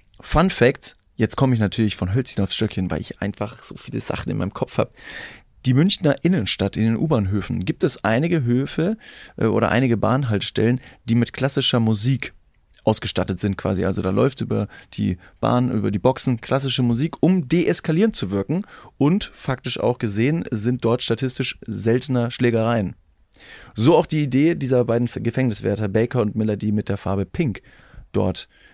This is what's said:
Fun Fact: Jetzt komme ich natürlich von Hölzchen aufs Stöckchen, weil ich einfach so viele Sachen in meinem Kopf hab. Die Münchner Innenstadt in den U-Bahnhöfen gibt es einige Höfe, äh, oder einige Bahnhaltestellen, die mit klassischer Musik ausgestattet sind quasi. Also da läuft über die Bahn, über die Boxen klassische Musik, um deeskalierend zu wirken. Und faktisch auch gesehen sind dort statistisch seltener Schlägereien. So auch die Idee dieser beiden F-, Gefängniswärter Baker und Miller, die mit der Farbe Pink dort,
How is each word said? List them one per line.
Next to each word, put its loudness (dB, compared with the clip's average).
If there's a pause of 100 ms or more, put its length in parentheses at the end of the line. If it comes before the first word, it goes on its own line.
(200)
Fun 2
Fact: 2 (220)
Jetzt 0
komme 4
ich 2
natürlich 0
von -2
Hölzchen -2
aufs -4
Stöckchen, -2
weil -2
ich -14
einfach -8
so -14
viele -8
Sachen -4
in -4
meinem -4
Kopf -6
hab. -2 (720)
Die 4
Münchner 4
Innenstadt 0
in 0
den 2
U-Bahnhöfen 0
gibt -2
es -2
einige 0
Höfe, 0 (400)
äh, 0
oder 2
einige 2
Bahnhaltestellen, 0 (240)
die 2
mit 2
klassischer 0
Musik 0 (500)
ausgestattet 0
sind 0
quasi. 0
Also -2
da -2
läuft 0
über -2 (280)
die -2 (200)
Bahn, 2
über 0
die -2
Boxen 0
klassische -2
Musik, 0
um 4
deeskalierend 2
zu -4
wirken. -2 (340)
Und 2
faktisch -6
auch 0
gesehen 0
sind 0
dort 2
statistisch -2
seltener 0
Schlägereien. 0 (800)
So 6
auch 4
die -2
Idee 2
dieser 2
beiden 2
F-, -6
Gefängniswärter -2
Baker 0
und -4
Miller, 0
die -2
mit -2
der -2
Farbe -4
Pink -4 (520)
dort, -2 (240)